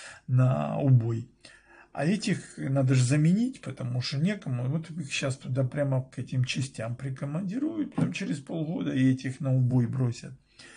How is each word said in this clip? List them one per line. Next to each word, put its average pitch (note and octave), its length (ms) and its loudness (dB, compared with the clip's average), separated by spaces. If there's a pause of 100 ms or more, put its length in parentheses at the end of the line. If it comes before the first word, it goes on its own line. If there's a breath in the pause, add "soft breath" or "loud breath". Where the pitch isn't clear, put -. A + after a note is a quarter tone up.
(260 loud breath)
на B2+ 520 2
убой. A#2 500 4 (640 loud breath)
А D3 140 -2
этих - 500 -2
надо C3+ 380 2
же B2+ 100 6
заменить, E3+ 560 2
потому B2 400 -6
что C3+ 160 -6
некому. D3 520 -2
Вот D#3+ 220 -4
их D3+ 220 -8
щас C3 240 -2
туда C3 280 -2
прямо C3 380 0
к - 160 -12
этим B2+ 260 -2
частям A#2+ 520 -4
прикомандируют, F#3+ 1000 -4
там - 180 0
через E3+ 260 -4
полгода D#3+ 560 -4
и C3 180 6
этих C3 280 -4
на C3+ 140 0
убой B2 320 4
бросят. A#2+ 460 -2 (440 loud breath)